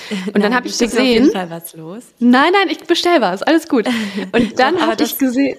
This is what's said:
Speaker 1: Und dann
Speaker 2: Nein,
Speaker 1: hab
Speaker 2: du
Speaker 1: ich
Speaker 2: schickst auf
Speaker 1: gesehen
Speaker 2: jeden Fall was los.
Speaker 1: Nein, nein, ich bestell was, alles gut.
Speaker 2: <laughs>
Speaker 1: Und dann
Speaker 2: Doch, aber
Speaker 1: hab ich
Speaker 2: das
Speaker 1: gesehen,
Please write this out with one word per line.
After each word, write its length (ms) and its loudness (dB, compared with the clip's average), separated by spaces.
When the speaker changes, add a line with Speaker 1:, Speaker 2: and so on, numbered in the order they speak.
Speaker 1:
Und 80 -4
dann 80 2
Speaker 2:
Nein, 120 2
Speaker 1:
hab 80 0
Speaker 2:
du 60 -8
Speaker 1:
ich 80 -10
Speaker 2:
schickst 180 -2
auf 80 2
Speaker 1:
gesehen 220 4
Speaker 2:
jeden 80 4
Fall 160 -6
was 260 -14
los. 280 -16
Speaker 1:
Nein, 360 4
nein, 160 2
ich 160 -6
bestell 340 2
was, 240 0
alles 240 2
gut. 180 0
Speaker 2:
<laughs> 460 -4
Speaker 1:
Und 260 0
dann 180 2
Speaker 2:
Doch, 80 0
aber 100 0
Speaker 1:
hab 80 -4
ich 80 0
Speaker 2:
das 100 -10
Speaker 1:
gesehen, 400 0